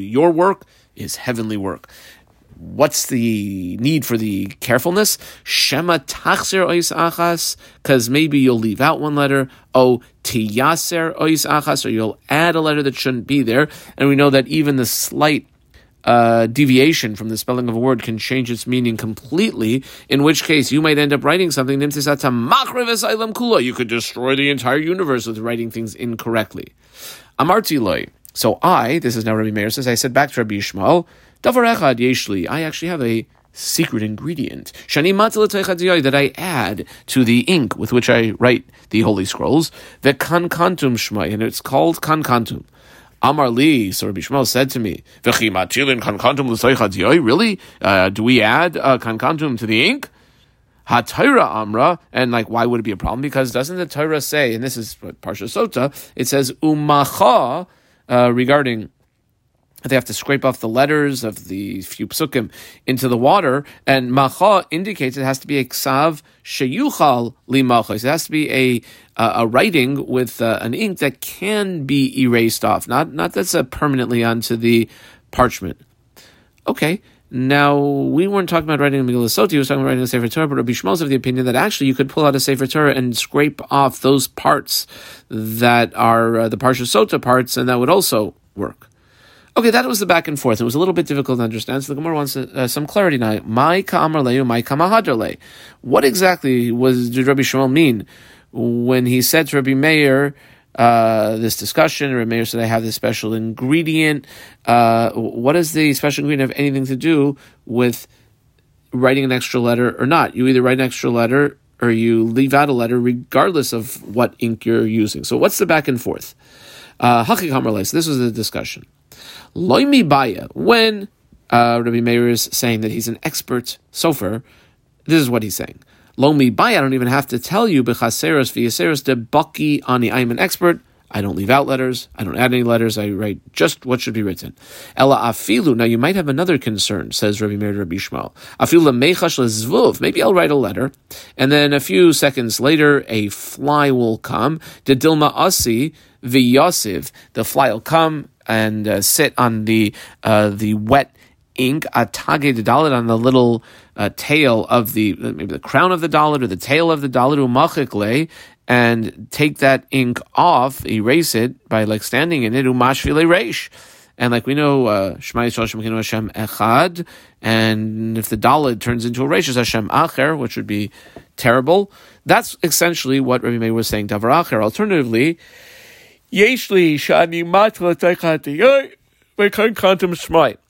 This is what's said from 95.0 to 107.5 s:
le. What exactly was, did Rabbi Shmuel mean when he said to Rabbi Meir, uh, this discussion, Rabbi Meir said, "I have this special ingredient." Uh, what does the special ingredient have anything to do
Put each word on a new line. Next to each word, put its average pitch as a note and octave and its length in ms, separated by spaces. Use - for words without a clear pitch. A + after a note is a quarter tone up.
le. G#2 200
What C#3 240
exactly C3 640
was, B2 380
did B2+ 160
Rabbi C#3 160
Shmuel C3+ 280
mean C3 360
when A#2+ 540
he B2+ 160
said D#3 280
to D3 80
Rabbi C3+ 180
Meir, C#3+ 600
uh, A2+ 600
this A2+ 220
discussion, C#3+ 560
Rabbi A#2 160
Meir A2+ 160
said, A#2 160
"I - 20
have A2+ 180
this A2 120
special A2 400
ingredient." D3+ 920
Uh, A2+ 460
what A#2 420
does E3 200
the D3+ 200
special C#3+ 320
ingredient C#3 240
have - 100
anything C3+ 280
to C3 100
do C#3+ 400